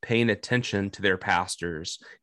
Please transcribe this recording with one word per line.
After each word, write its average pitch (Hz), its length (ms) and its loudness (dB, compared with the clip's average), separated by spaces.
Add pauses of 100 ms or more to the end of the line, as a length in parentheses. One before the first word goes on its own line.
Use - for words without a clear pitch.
paying 117 280 2
attention 101 600 0
to - 100 -14
their 95 160 2
pastors 87 840 -2 (240)